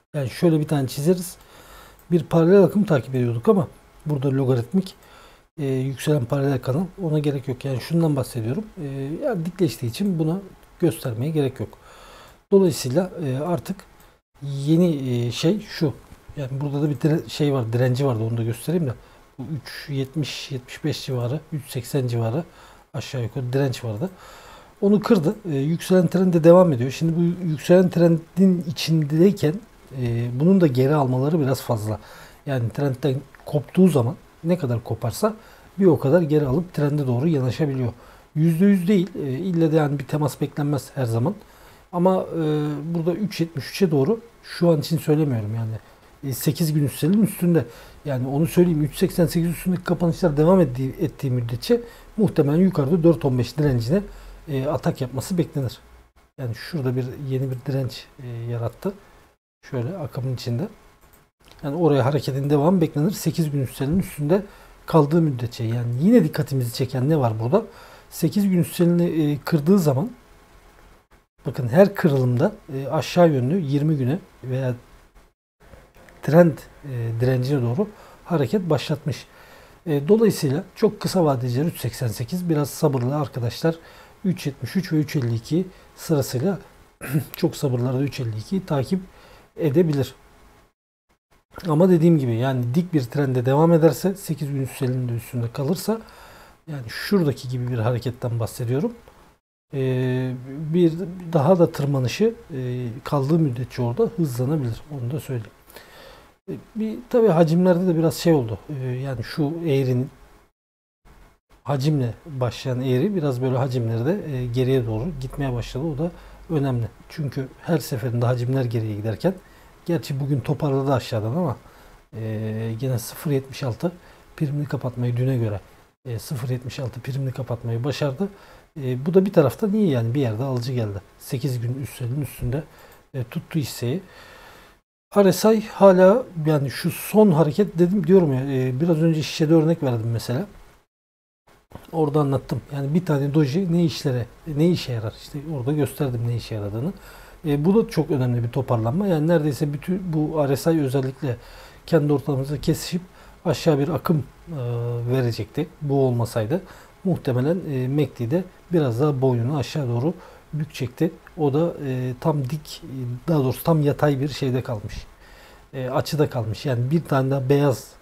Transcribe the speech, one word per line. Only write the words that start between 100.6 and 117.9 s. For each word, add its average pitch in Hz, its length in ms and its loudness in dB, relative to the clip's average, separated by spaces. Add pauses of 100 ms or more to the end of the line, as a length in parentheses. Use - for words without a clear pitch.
daha 165 260 4
da 165 140 4
tırmanışı, 139 640 0 (200)
e, 127 320 -6 (180)
kaldığı 147 340 0
müddetçe 127 440 -2
orada 120 200 0 (140)
hızlanabilir. 127 640 -2 (100)
Onu 123 200 -6
da 151 100 -4
söyleyeyim. 117 300 -8 (1000)
E, - 20 -10 (240)
bir, 220 220 -4 (120)
tabii 226 180 6
hacimlerde 175 580 4
de 170 100 2
biraz 160 180 2
şey - 180 2
oldu. 113 260 0 (220)
E, 131 40 -6
yani 127 400 -6
şu 151 300 -4 (100)
eğrinin, 135 460 0 (1500)
hacimle 135 500 0 (120)
başlayan 127 540 -4
eğri 135 340 0
biraz 143 280 -2
böyle 131 140 0
hacimleri 120 500 -2
de, 156 300 -2
e, 123 100 -4
geriye 123 400 0
doğru 113 220 -4 (120)
gitmeye 131 320 -6
başladı. 120 320 -6
O 151 140 -4
da 165 120 -4 (400)
önemli. 135 380 -2 (200)
Çünkü 135 400 -6 (140)
her 165 160 0
seferinde 120 480 -2